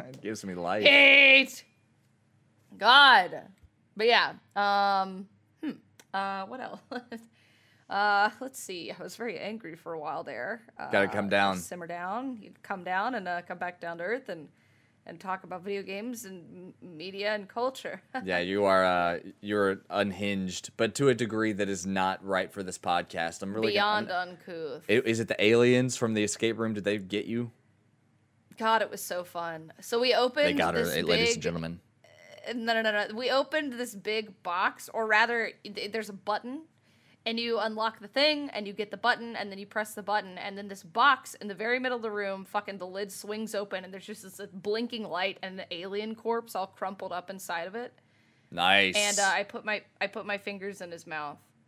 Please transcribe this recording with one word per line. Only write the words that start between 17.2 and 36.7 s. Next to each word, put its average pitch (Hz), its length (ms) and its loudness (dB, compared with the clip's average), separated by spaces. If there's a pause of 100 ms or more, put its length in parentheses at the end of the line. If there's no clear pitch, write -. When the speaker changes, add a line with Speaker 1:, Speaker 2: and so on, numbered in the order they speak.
Speaker 2:
and 202 120 -8
culture. 240 540 -6 (120)
<laughs> - 100 -6
Speaker 1:
Yeah, 90 160 0
you 95 240 2
are, 95 220 6
uh, 87 340 2 (220)
you're 101 400 2 (100)
unhinged, 98 840 -2
but 107 200 0
to 139 140 4
a 127 40 6
degree 110 380 0
that 101 180 -2
is 95 160 -6
not 95 400 0
right 95 260 0
for 101 120 -8
this 90 160 -10
podcast. 87 640 -2
I'm 98 100 -6
really 113 220 0
gonna, 208 320 0
Speaker 2:
Beyond - 40 -8
Speaker 1:
I'm 180 180 -4
Speaker 2:
uncouth. 160 600 -12
Speaker 1:
I-, 101 40 4 (120)
is 113 140 2
it 110 80 -2
the - 160 0
aliens 123 520 6
from 110 200 -2
the 107 80 2
escape 107 340 0
room? 113 160 -2
Did 101 120 -8
they 104 120 2
get 98 280 -4
you? 117 260 -4 (1080)
Speaker 2:
God, 220 240 2
it 202 80 -2
was - 140 -10
so 180 200 -6
fun. 165 480 -10 (100)
So - 180 -2
we 247 160 4
opened 254 320 4
Speaker 1:
They 285 60 2
got - 200 2
her, 240 120 2
Speaker 2:
this - 100 -2
Speaker 1:
eh, - 60 2
ladies - 260 4
and 233 80 2
Speaker 2:
big - 80 -6
Speaker 1:
gentlemen. 85 360 -4 (760)
Speaker 2:
No, 233 180 -2
no, 226 80 2
no, 220 100 2 (160)
no. 214 60 -10
We 240 160 -4
opened 285 440 0
this 240 200 -6
big 208 480 -6
box, 185 500 -2
or 220 140 -2
rather, 220 460 2 (120)
th-, 208 280 -8
there's 214 180 -6
a 208 40 -12
button, 226 480 -6 (640)